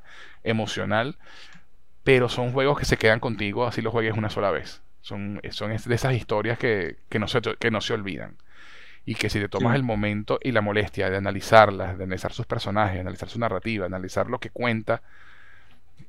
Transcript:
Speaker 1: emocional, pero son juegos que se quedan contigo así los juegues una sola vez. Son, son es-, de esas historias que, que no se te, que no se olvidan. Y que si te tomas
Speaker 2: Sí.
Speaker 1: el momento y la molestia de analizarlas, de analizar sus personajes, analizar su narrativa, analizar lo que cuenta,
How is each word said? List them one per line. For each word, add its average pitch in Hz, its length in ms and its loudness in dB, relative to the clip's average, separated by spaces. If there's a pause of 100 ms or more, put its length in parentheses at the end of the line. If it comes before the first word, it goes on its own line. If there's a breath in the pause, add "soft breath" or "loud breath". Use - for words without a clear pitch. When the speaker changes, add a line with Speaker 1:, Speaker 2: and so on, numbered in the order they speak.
(440 loud breath)
Speaker 1:
emocional, 110 760 0 (840 loud breath)
pero 127 260 6
son 127 240 -2
juegos 135 260 4
que - 60 -2
se 127 120 4
quedan 110 220 6
contigo 107 480 -2
así 113 140 -4
los 110 100 -2
juegues 110 240 2
una 107 140 0
sola 101 220 0
vez. - 300 -4 (200)
Son, 101 400 -8 (100)
son 107 200 -4
es-, 107 160 -4
de 120 80 2
esas 127 200 2
historias 110 420 0
que, 101 400 2 (120)
que 113 100 0
no 104 80 0
se 123 140 2
te, 107 160 -2
que 117 140 0
no 104 100 0
se - 120 -2
olvidan. 82 440 -6 (680 loud breath)
Y 113 80 -2
que 107 140 0
si 110 100 0
te 101 100 0
tomas 117 240 2
Speaker 2:
Sí. 139 40 4
Speaker 1:
el 135 60 0
momento 104 580 0
y 135 100 0
la 110 100 4
molestia 101 500 2
de 95 60 2
analizarlas, 98 800 6
de 92 80 -6
analizar 92 280 -4
sus - 140 -6
personajes, 101 520 0
analizar 92 300 -8
su - 80 -10
narrativa, 107 480 -2
analizar 92 460 -2
lo 120 80 -2
que 113 100 -8
cuenta, 113 540 -2 (1040 soft breath)